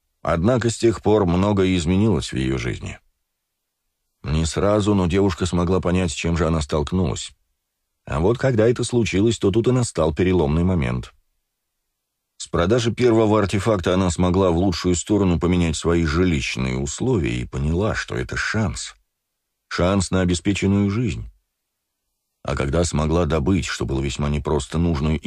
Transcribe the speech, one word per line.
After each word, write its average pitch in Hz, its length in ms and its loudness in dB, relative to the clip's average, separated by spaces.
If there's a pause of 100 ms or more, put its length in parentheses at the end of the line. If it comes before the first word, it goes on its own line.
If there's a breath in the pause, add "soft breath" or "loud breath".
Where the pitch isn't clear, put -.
(220)
Однако 104 480 2
с 107 60 -6
тех - 260 0
пор 104 240 4
многое 95 500 2
изменилось 92 560 0
в - 40 -8
ее 65 200 -2
жизни. 58 440 -8 (1200)
Не 78 240 -2
сразу, 101 480 2
но 92 120 2
девушка 98 400 0
смогла 87 340 0
понять, 90 320 0
с - 20 -10
чем 85 220 -2
же 82 100 0
она 80 140 0
столкнулась. 76 720 -4 (720)
А 69 160 -6
вот 104 180 2
когда 117 300 2
это 123 160 0
случилось, 113 540 0
то 101 120 2
тут 113 160 0
и 127 60 2
настал 82 420 0
переломный 85 480 2
момент. 67 500 -2 (1200)
С - 120 -16
продажи 107 440 0
первого 113 460 4
артефакта 98 560 0
она 92 160 2
смогла 90 400 2
в 82 60 2
лучшую 90 400 0
сторону 92 420 2
поменять 85 380 0
свои 85 280 0
жилищные 71 720 0
условия 69 600 -2
и 62 80 -6
поняла, 80 500 -2
что - 220 -8
это 62 200 -6
шанс. - 580 -4 (760)
Шанс 92 420 0
на 95 120 0
обеспеченную 98 680 0
жизнь. 101 400 -4 (1120)
А 71 120 -4
когда 71 280 -2
смогла 78 420 0
добыть, 80 400 0
что - 200 -6
было 67 140 -4
весьма 71 280 -4
непросто, 73 500 -2
нужную 78 480 0